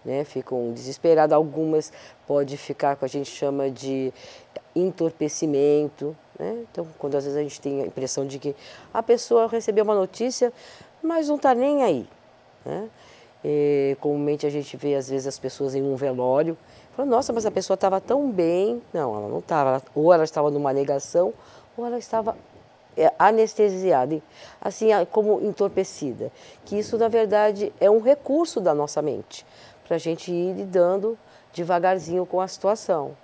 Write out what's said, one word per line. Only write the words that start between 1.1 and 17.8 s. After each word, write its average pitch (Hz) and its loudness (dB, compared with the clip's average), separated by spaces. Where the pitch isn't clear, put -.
Algumas 156 0
podem 143 -2
ficar 139 -2
com, 139 -6
a - -4
gente 139 -6
chama 139 -2
de 131 -4
entorpecimento, 151 0
né? 208 -8
Então, 170 -8
quando 143 -4
às 139 0
vezes 143 -4
a 147 0
gente 143 -8
tem 139 -4
a 120 -2
impressão 131 -6
de 139 -10
que 143 -6
a 214 -2
pessoa 233 2
recebeu 220 0
uma 214 2
notícia, 233 0
mas 320 0
não 294 0
tá 269 4
nem 277 2
aí, 151 0
né? 180 -8
É, 147 2
comumente 147 -2
a 147 0
gente 143 -6
vê, 143 -2
às 131 -4
vezes, 131 -4
as 139 -8
pessoas 135 -6
em 135 -2
um 139 -2
velório, 131 0
falando, 269 -2
"Nossa, 254 2
mas 226 -2
a 208 0
pessoa 190 -2
tava 190 0